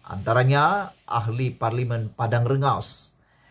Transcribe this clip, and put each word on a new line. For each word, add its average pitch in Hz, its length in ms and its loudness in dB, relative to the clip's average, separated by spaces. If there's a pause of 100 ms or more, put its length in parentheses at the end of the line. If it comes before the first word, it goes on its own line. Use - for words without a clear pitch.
Antaranya 135 880 2 (140)
ahli 117 440 -2
parlimen 117 600 -4
Padang 117 320 0
Rengas 135 680 -2 (380)